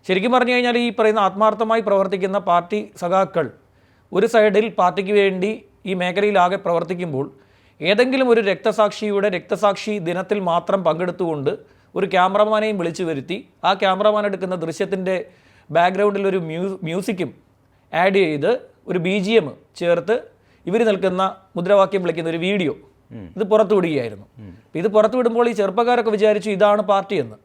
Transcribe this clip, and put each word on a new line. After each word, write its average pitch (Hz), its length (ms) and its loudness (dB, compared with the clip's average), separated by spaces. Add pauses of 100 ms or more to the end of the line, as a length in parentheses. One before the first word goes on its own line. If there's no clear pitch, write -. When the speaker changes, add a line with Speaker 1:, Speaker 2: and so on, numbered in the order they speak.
Speaker 1:
ശരിക്കും 202 260 0
പറഞ്ഞു 247 220 2
കഴിഞ്ഞാൽ 247 240 0
ഈ 240 120 0
പറയുന്ന 220 300 2
ആത്മാർത്ഥമായി 214 680 0
പ്രവർത്തിക്കുന്ന 196 500 0
പാർട്ടി 180 420 0 (160)
സഖാക്കൾ 175 500 0 (680)
ഒരു 196 140 2
സൈഡിൽ 214 420 4
പാർട്ടിക്ക് 190 440 0
വേണ്ടി 196 380 2 (360)
ഈ 190 80 -4
മേഖലയിലാകെ 185 640 2
പ്രവർത്തിക്കുമ്പോൾ 170 720 -4 (540)
ഏതെങ്കിലും 254 500 2
ഒരു 233 100 6
രക്തസാക്ഷിയുടെ 208 880 0
രക്തസാക്ഷി 202 680 -2
ദിനത്തിൽ 180 420 -4
മാത്രം 175 440 -2
പങ്കെടുത്തുകൊണ്ട് 165 680 -2 (440)
ഒരു 185 120 0
ക്യാമറമാനെയും 208 720 2
വിളിച്ചു 170 260 -4
വരുത്തി 160 340 -6 (260)
ആ 180 100 2
ക്യാമറമാൻ 208 520 0
എടുക്കുന്ന 185 280 -4
ദൃശ്യത്തിൻ്റെ 185 600 -4 (540)
ബാക്ക്ഗ്രൗണ്ടിൽ 190 560 2
ഒരു 190 120 0
മ്യൂ-, 180 440 -6
മ്യൂസിക്കും 175 480 -4 (640)
ആഡ് 190 320 2
ചെയ്ത് 156 260 0 (380)
ഒരു 185 100 -2
ബി 185 200 -2
ജി 196 140 -2
എം 202 140 4 (300)
ചേർത്ത് 170 400 0 (500)
ഇവർ 208 180 0
നിൽക്കുന്ന 190 380 0 (340)
മുദ്രാവാക്യം 190 460 2
വിളിക്കുന്ന 165 280 -2
ഒരു 165 160 -4
വീഡിയോ 190 260 0 (380)
Speaker 2:
ഉം. 110 160 -14 (100)
Speaker 1:
ഇത് 190 80 -4
പുറത്തു 214 300 2
വിടുകയായിരുന്നു. 127 520 -2 (120)
Speaker 2:
ഉം. 101 140 -18 (120)
Speaker 1:
അപ്പൊ - 140 -10
ഇത് 180 100 -2
പുറത്തു 214 280 2
വിടുമ്പോൾ 240 320 0
ഈ 233 40 -2
ചെറുപ്പക്കാരൊക്കെ 220 600 0
വിചാരിച്ചു 208 360 0
ഇതാണ് 208 320 2
പാർട്ടി 196 340 0
എന്ന് 113 280 -4